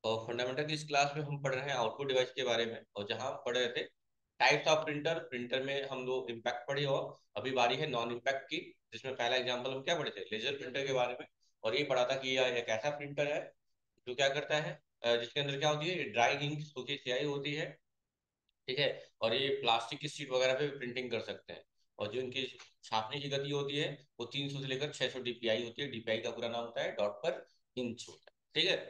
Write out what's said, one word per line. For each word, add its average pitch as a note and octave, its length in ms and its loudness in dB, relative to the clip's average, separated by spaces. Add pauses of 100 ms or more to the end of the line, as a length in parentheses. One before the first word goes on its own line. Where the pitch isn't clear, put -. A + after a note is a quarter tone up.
और A2 140 2 (100)
fundamental B2+ 380 0
की D#3 80 -2
इस D3+ 140 -2
class C#3+ 300 4
में D#3 60 0
हम C#3+ 200 -4
पढ़ C3+ 120 2
रहे C3 100 -2
हैं C#3 100 0
output B2 320 0
device B2+ 240 4
के C3+ 120 -4
बारे A#2 220 4
में, A2+ 160 -6 (140)
और G#2 120 -4
जहां A#2 200 -2
हम C#3+ 180 -4
पढ़ B2 120 0
रहे B2 100 4
थे E3 160 -2 (560)
types D3 280 6
of D#3 180 6
printer, D3+ 280 0 (160)
printer B2+ 340 -2
में C#3 260 -2
हम B2+ 160 -4
लोग B2+ 260 0
impact A#2 360 -4
पढ़े, C#3 180 2
और - 360 0 (140)
अभी A#2+ 160 -2
बारी B2 240 4
है D3 120 0
non A#2+ 240 0
impact C3+ 340 -2
की, D#3 120 -4 (360)
जिसमें C3 220 -6
पहला A#2+ 200 2
example B2 360 0
हम C3+ 120 -4
क्या E3+ 160 2
पढ़े A#2+ 120 -2
थे, F#2 200 -8
laser B2+ 260 -2
printer C3+ 300 -4
के C3+ 60 0
बारे B2 260 2
में। - 60 -10 (380)
और A2+ 120 2
ये C#3+ 80 2
पढ़ा B2+ 220 4
था C3 100 2
कि C3 220 0
यह B2 200 4
एक A#2 120 -2
ऐसा A2 200 2
printer C#3+ 440 -2
है E3+ 60 0 (680)
जो B2 80 -4
क्या C#3 140 4
करता D3+ 280 2
है, D#3+ 160 0 (300)
अ, A#2 120 6
जिसके A#2+ 240 -2
अंदर C#3 200 0
क्या D3+ 100 4
होती D3+ 200 2
है, E3+ 200 0
dry A#2+ 260 6 (120)
ink D3+ 180 -2
सूखी C#3 320 -6
स्याही C3 280 0
होती C#3+ 280 -2
है, D#3+ 180 -4 (960)
ठीक C3+ 120 -2
है, C3+ 100 4 (320)
और A2+ 140 4
ये C#3 140 2 (120)
plastic A#2 380 2
की D3 100 -4
sheet C#3 200 -8
वगैरह B2+ 300 4
पे D3 80 2 (100)
printing B2 340 -6
कर G#2+ 100 0
सकते - 320 -10
हैं। D#2+ 100 -14 (360)
और G#2 140 -2
जो B2 60 -2
इनकी B2+ 260 -2 (380)
छापने A2+ 380 -2
की C#3+ 80 -6
गति C#3 220 -2
होती C#3+ 260 -2
है D#3 120 0 (300)
वो A#2+ 60 -4
तीन C#3+ 240 -4
सौ C#3 120 -6
से C#3 60 -6
लेकर C3+ 240 -2
छह B2+ 180 -2
सौ C3 100 -6
डीपीआई A#2 440 0
होती A#2 180 -8
है। C#3+ 100 -4
डीपीआई A2 280 -2
का A#2 120 -2
पूरा A#2 180 -4
नाम A#2 120 -2
होता A#2 200 -4
है F3 140 -2
डॉट G#2 160 2 (140)
पर - 200 -2 (320)
इंच A#2+ 320 -4
होता - 220 -20
है, - 60 -20 (180)
ठीक E3+ 140 4
है। E3 80 2 (120)